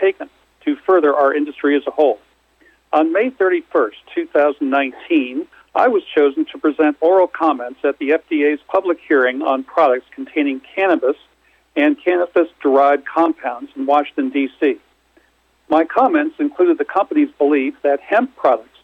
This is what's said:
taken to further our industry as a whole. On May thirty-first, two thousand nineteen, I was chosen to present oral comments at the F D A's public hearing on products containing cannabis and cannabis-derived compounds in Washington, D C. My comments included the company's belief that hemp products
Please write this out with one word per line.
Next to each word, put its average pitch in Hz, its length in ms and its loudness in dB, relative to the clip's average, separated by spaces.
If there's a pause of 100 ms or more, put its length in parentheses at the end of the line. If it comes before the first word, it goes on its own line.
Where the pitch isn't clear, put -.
taken 196 300 -2 (340)
to 147 120 -2
further 151 380 2
our 139 200 2
industry 147 420 -2
as 135 100 -2
a - 40 -4
whole. 147 300 0 (720)
On 160 200 2
May 220 180 0
thirty-first, 175 680 -2 (160)
two 170 120 -4
thousand 147 440 0
nineteen, 139 760 -2 (280)
I 190 140 2
was 214 140 0 (120)
chosen 147 320 2
to - 120 -18
present 151 420 0
oral 180 260 4
comments 131 580 -4
at 139 140 -2
the 143 140 -2
F 160 180 0
D 151 140 0
A's 147 240 0
public 185 380 -2
hearing 131 360 0
on 135 200 -2
products 131 520 0
containing 135 480 -6 (120)
cannabis 165 420 0 (580)
and 147 280 0
cannabis-derived 143 1040 0
compounds 143 720 -4
in 135 80 -6
Washington, 143 460 -2
D 135 180 -2 (100)
C. 143 200 0 (920)
My 165 160 2
comments 294 540 0
included 349 400 0
the - 80 -4
company's - 500 0
belief 143 460 0
that 143 180 0
hemp 240 360 -2
products - 480 -2